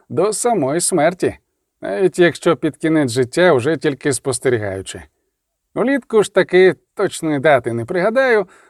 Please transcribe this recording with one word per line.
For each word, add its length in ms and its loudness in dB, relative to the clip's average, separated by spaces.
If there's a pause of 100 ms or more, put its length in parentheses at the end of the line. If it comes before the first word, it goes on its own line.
до 240 0
самої 480 -2
смерті, 580 0 (420)
навіть 380 -2
якщо 380 2
під 200 -4
кінець 340 0
життя 420 2
уже 240 0
тільки 360 -2
спостерігаючи. 920 -4 (720)
Улітку 480 0
ж 120 -6
таки, 400 4 (200)
точної 440 -4
дати 340 2
не 120 -4
пригадаю, 640 0 (240)